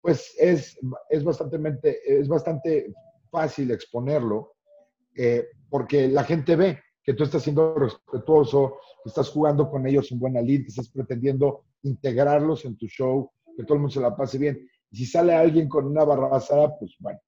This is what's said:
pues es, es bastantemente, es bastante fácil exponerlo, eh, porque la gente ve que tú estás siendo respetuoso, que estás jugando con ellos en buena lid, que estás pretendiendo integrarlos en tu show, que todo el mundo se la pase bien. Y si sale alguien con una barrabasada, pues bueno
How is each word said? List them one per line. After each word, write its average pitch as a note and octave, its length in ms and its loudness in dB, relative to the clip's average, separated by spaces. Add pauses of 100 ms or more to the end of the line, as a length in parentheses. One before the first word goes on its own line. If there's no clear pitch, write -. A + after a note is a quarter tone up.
pues E3 380 -2
es, D#3+ 380 2 (320)
es D3+ 140 0
bastantemente, D3+ 760 -2 (200)
es C#3 80 0
bastante D#3+ 640 -2 (380)
fácil C#3+ 420 -4
exponerlo, A#2+ 840 -4 (600)
eh, A#2+ 320 0 (220)
porque C3+ 380 0
la C#3 160 2
gente E3 320 2
ve E3+ 240 2 (240)
que - 100 0
tú D3+ 100 0
estás C#3+ 200 -2
siendo D#3 320 2
respetuoso, C#3 1000 2 (260)
que A2 60 -12
estás C3+ 200 -2
jugando D3 400 2
con C3+ 180 -4
ellos C#3 240 0
en A#2+ 80 -6
buena B2+ 220 -2
lid, C3+ 220 2
que - 60 -14
estás A#2+ 200 -10
pretendiendo C3 760 -2 (180)
integrarlos C#3+ 840 0
en A#2 120 -10
tu A2+ 100 -10
show, C3 440 -2 (260)
que A#2+ 60 -10
todo D3 120 2
el D3 60 0
mundo C#3+ 120 -4
se C#3 80 -4
la A#2+ 140 0
pase C3+ 220 -6
bien. C#3+ 300 -4 (240)
Y G#2 60 -16
si B2+ 80 -6
sale E3+ 280 2
alguien D#3+ 360 4
con C#3+ 160 0
una D3+ 180 2
barrabasada, C#3+ 760 2
pues - 220 -16
bueno - 280 -12